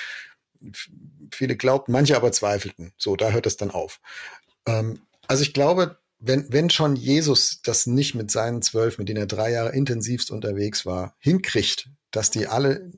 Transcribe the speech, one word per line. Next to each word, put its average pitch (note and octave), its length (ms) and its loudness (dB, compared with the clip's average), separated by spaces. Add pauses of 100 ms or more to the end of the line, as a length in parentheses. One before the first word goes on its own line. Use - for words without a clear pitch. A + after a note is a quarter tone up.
(720)
f-, - 180 -12 (420)
viele B2 260 -2
glaubten, B2+ 360 2
manche C#3+ 240 4
aber A#2 160 4
zweifelten. G2 640 -2
So, G2+ 200 -2
da G#2+ 140 2
hört A#2 160 2
es - 120 -2
dann G2+ 120 -4
auf. F2 300 -8 (640)
Ähm, A2+ 360 -2 (260)
also C3+ 140 2
ich C#3+ 120 -2
glaube, D#3+ 440 2 (260)
wenn, C3 280 0
wenn D#3+ 180 4
schon D3+ 240 2
Jesus C#3 680 2
das - 240 0
nicht C3+ 280 2
mit A2 160 -6
seinen A#2 320 0
zwölf, A2+ 360 0
mit G2 100 -6
denen G#2+ 100 -4
er G#2 80 -2
drei G#2+ 240 -2
Jahre A#2 240 0
intensivst A#2+ 560 -2
unterwegs G#2 560 -4
war, F2+ 320 -6
hinkriegt, - 720 0 (220)
dass G#2+ 180 0
die G#2+ 160 -2
alle C#3 520 0